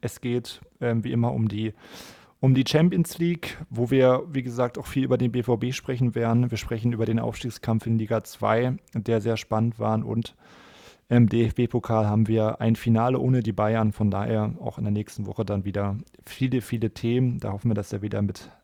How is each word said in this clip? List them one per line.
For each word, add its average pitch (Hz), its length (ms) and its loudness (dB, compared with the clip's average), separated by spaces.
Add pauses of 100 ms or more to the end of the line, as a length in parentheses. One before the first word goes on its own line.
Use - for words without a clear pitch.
Es - 160 -6
geht, 120 400 -4 (200)
ähm, 117 240 0
wie 127 80 -6
immer 120 200 2
um 117 140 0
die, 107 280 -4 (680)
um 131 160 6
die 131 100 4
Champions 170 520 2
League, 170 380 -2 (140)
wo 120 220 -2
wir, 127 400 6
wie 135 100 -2
gesagt, 123 340 -4
auch 131 100 -10
viel 135 180 -2
über 127 120 2
den 120 140 2
B 120 140 -2
V 120 120 2
B 120 140 -2
sprechen 127 460 -2
werden. 117 340 2
Wir 113 80 -4
sprechen 117 340 -2
über 113 140 0
den 113 140 0
Aufstiegskampf 113 680 -4
in 113 120 2
Liga 110 260 0
zwei, 117 520 0 (180)
der 113 260 0
sehr 110 160 0
spannend 110 420 -2
war. 110 260 0
Und 113 300 -4 (760)
im 120 200 8
D-F-B-Pokal 113 800 2
haben 107 180 4
wir 110 340 2
ein 113 140 4
Finale 117 460 2
ohne 127 240 2
die 113 80 -2
Bayern. 107 400 2
Von 104 180 0
daher 107 480 -2
auch - 180 -10
in 120 60 -6
der 104 100 -2
nächsten 104 340 -6
Woche 98 180 -6
dann 98 200 -2
wieder 101 320 -2 (300)
viele, 127 360 -2
viele 113 280 -4
Themen. 123 480 0
Da 104 140 -6
hoffen 101 180 -2
wir, 107 60 0
dass 101 160 -6
ihr 101 100 -6
wieder 104 200 -2
mit 101 280 -6 (120)